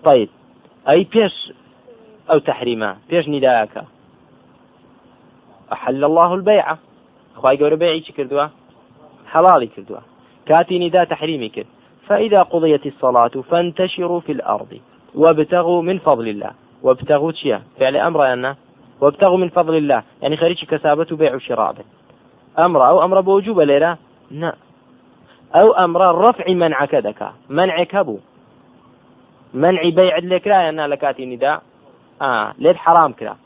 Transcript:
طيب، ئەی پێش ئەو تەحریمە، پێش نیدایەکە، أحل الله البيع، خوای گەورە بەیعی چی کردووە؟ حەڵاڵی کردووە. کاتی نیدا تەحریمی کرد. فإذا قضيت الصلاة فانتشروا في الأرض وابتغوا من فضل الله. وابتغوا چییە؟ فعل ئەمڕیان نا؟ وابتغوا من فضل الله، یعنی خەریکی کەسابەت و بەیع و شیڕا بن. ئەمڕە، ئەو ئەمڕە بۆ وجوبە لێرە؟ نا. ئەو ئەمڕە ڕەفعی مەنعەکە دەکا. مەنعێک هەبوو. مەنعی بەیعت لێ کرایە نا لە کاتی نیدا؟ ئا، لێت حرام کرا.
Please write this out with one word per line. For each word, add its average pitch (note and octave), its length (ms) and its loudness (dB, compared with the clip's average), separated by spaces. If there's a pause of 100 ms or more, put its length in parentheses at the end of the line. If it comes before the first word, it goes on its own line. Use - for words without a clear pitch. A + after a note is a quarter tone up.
طيب، C3 240 4 (600)
ئەی E3+ 240 2
پێش G#3+ 220 0 (920)
ئەو D#3+ 100 2 (100)
تەحریمە، A#2 420 -6 (200)
پێش E3 140 -2 (100)
نیدایەکە، B2 480 -2 (1900)
أحل C3+ 320 -6
الله E3 280 2
البيع، G3 340 0 (680)
خوای C3+ 260 0
گەورە D3+ 220 0
بەیعی D#3+ 240 -2
چی - 100 -20
کردووە؟ C#3+ 300 -4 (840)
حەڵاڵی D#3+ 420 4
کردووە. - 280 -18 (460)
کاتی F3 300 2
نیدا F3 260 0
تەحریمی D#3 500 -8
کرد. G#2+ 120 -12 (420)
فإذا G#3 340 2
قضيت D#3+ 440 0
الصلاة B2 480 0 (160)
فانتشروا F3 720 -4
في D#3 120 -10
الأرض G#2+ 400 -6 (420)
وابتغوا E3 680 2
من F3+ 160 -4
فضل B2+ 300 0
الله. G#2 240 -10 (300)
وابتغوا C#3+ 500 0
چییە؟ C3+ 260 -4 (200)
فعل C3 260 0
ئەمڕیان D3 340 0
نا؟ C3+ 180 -6 (440)
وابتغوا F3+ 360 2
من F#3 120 0
فضل D#3+ 260 -2
الله، C#3+ 280 0 (200)
یعنی D3+ 140 -4
خەریکی E3 300 -2
کەسابەت D#3 460 -2
و D#3+ 40 -8
بەیع D3 180 0
و C3 40 -6
شیڕا A2+ 380 -4
بن. - 80 -20 (720)
ئەمڕە، D#3+ 300 4
ئەو C3+ 140 4
ئەمڕە F#3+ 240 2
بۆ F#3+ 120 0
وجوبە F#3+ 320 0
لێرە؟ D#3 220 2 (380)
نا. D#3+ 220 -8 (1000)
ئەو F#3+ 140 8 (100)
ئەمڕە F3+ 300 2 (140)
ڕەفعی G#3+ 400 2
مەنعەکە C#3+ 440 -2
دەکا. G#2 240 -10 (260)
مەنعێک F3 420 -2
هەبوو. B2 220 -4 (1400)
مەنعی E3+ 360 2
بەیعت F3 320 2
لێ F#3 140 0
کرایە F#3 340 2
نا D#3 140 -4
لە C#3 100 -6
کاتی C3+ 240 -6
نیدا؟ B2+ 260 -4 (680)
ئا، A2+ 320 -2 (100)
لێت E3 220 4
حرام D#3+ 280 4
کرا. G#2+ 220 -12 (120)